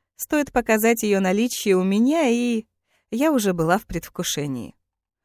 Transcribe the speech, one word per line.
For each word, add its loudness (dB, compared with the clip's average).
Стоит -4
показать 2
ее 2
наличие 0
у 2
меня, 2
и... -2
я 0
уже 2
была 2
в -12
предвкушении. -8